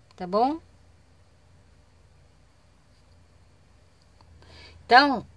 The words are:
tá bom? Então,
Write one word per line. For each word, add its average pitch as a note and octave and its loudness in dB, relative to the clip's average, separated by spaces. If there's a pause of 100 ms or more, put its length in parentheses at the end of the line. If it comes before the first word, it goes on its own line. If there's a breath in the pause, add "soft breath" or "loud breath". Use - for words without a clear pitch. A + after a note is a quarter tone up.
(140)
tá F3+ -16
bom? B3 -4 (4000 soft breath)
Então, C4 2 (100)